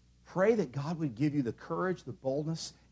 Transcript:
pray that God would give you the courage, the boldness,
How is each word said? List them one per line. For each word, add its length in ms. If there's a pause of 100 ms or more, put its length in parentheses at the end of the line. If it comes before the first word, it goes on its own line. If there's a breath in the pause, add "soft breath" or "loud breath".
(240)
pray 320
that 160
God 280
would 160
give 200
you 60
the 100
courage, 520
the 100
boldness, 580 (200 soft breath)